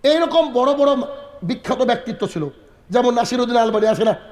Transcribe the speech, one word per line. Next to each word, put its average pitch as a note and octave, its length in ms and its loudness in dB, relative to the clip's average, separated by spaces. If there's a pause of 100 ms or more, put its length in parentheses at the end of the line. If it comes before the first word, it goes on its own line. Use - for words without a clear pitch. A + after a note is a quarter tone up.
এইরকম D#4 500 2
বড় B3+ 200 2
বড় C#4 220 2 (480)
বিখ্যাত - 380 -4
ব্যক্তিত্ব A#3 460 -2
ছিল, D3 220 -6 (400)
যেমন A#3+ 240 2
নাসিরউদ্দিন A#3+ 440 0
আলবানী A3 300 2
আছে G#3+ 160 0
না, A3 120 2 (160)